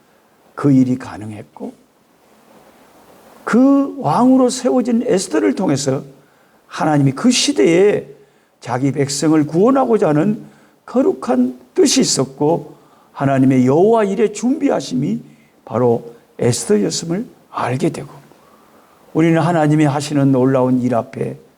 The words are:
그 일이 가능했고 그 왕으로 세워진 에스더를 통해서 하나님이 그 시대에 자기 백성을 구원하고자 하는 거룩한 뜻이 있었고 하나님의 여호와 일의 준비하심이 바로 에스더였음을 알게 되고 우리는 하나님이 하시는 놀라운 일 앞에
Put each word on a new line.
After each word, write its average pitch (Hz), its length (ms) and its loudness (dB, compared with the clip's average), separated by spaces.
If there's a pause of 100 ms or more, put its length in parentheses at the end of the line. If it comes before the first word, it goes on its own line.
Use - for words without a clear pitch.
(540)
그 143 180 0
일이 127 260 2
가능했고 - 760 -16 (1700)
그 277 560 2
왕으로 247 500 2
세워진 247 560 -2
에스더를 285 500 0
통해서 143 480 -2 (640)
하나님이 143 440 0
그 - 180 0
시대에 196 800 2 (540)
자기 127 300 -2
백성을 151 540 0
구원하고자 214 640 2
하는 170 360 0 (400)
거룩한 254 760 -2 (140)
뜻이 277 280 2
있었고 151 760 -2 (400)
하나님의 135 500 2
여호와 196 380 4
일의 202 300 -2
준비하심이 233 880 -2 (420)
바로 120 520 -2 (220)
에스더였음을 170 880 -2 (240)
알게 135 400 -4
되고 - 200 -10 (1040)
우리는 165 260 2
하나님이 156 460 2
하시는 143 480 0
놀라운 127 480 2
일 123 140 -2
앞에 - 420 -6 (200)